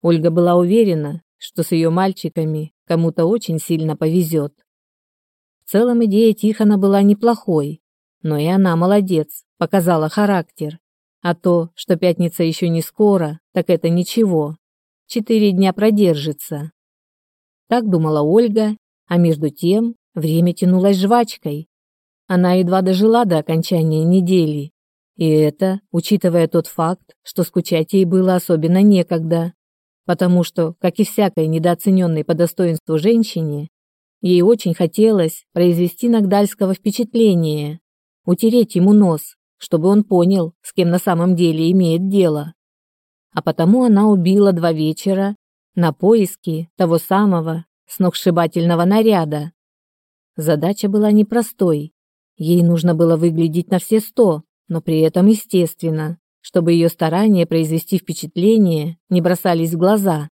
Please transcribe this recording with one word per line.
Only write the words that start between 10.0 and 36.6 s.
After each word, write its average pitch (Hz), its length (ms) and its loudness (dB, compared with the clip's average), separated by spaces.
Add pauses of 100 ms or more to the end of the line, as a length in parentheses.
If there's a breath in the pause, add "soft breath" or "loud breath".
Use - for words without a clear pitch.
характер. 175 680 -4 (420)
А 175 140 -4
то, 170 400 0
что - 220 -4
пятница 170 480 -2
ещё 165 240 -2
не 165 120 -2
скоро, 175 600 -2 (120)
так 180 180 -4
это 170 180 0
ничего. 170 680 -2 (500)
Четыре 214 460 0
дня 190 200 2
продержится. 160 960 -2 (1000)
Так 233 200 -2
думала 160 340 0
Ольга, 214 540 0 (320)
а 175 80 -2
между 160 340 0
тем 214 460 -2 (180)
время 165 380 0
тянулось 185 460 2
жвачкой. 196 680 -2 (600)
Она 180 260 2
едва 185 280 0
дожила 208 420 2
до 175 140 0
окончания 160 680 -2
недели. 170 680 0 (460)
И 165 120 -2
это, 156 520 0 (100)
учитывая 170 560 0
тот 165 220 -2
факт, - 540 -6
что - 200 -6
скучать 165 520 -4
ей 190 100 4
было 185 320 2
особенно 175 460 0
некогда, 170 720 0 (520)
потому 180 380 2
что, 170 360 -4
как 180 200 -2
и 208 40 4
всякой 180 440 -2
недооценённой 170 760 0
по 170 100 -2
достоинству 165 640 -2
женщине, 160 720 -2 (520)
ей 180 220 2
очень 202 320 2
хотелось 185 800 0
произвести 175 560 0
на 233 120 2
Гдальского 202 540 0